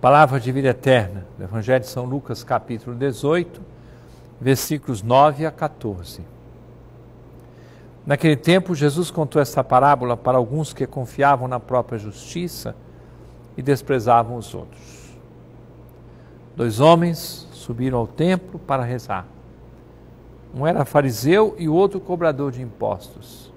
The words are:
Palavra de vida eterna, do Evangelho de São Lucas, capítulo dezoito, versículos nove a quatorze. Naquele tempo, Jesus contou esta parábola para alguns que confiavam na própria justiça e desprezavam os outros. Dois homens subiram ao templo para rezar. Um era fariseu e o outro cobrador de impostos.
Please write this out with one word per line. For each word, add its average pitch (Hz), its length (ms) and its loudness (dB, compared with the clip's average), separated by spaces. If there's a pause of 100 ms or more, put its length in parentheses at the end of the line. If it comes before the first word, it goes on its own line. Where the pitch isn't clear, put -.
Palavra 135 400 6
de 120 100 -4
vida 135 180 0
eterna, 104 560 0 (140)
do 95 60 -12
Evangelho 113 360 -2
de 110 60 -12
São 123 180 -10
Lucas, 127 380 -8
capítulo 120 540 -6
dezoito, 143 640 -4 (760)
versículos 131 640 -2
nove 139 440 4
a 156 60 -4
quatorze. 101 720 -10 (1800)
Naquele 143 320 2
tempo, 180 380 2
Jesus 147 380 0
contou 151 280 0
esta 139 220 0
parábola 127 540 2
para 127 200 0
alguns 131 360 -2
que 131 160 -6
confiavam 135 580 0
na 127 140 -6
própria 120 380 -2
justiça 110 760 -10 (840)
e 135 60 -8
desprezavam 120 760 2
os 110 180 -12
outros. - 640 -18 (1400)
Dois 117 240 -2
homens 170 720 2
subiram 127 460 -4
ao 113 100 -2
templo 180 500 -2
para 135 240 -2
rezar. 120 440 -6 (1300)
Um 131 140 -4
era 160 180 0
fariseu 147 720 2
e 165 100 -4
o 151 60 0
outro 196 260 2
cobrador 156 500 -2
de 123 100 -10
impostos. - 960 -10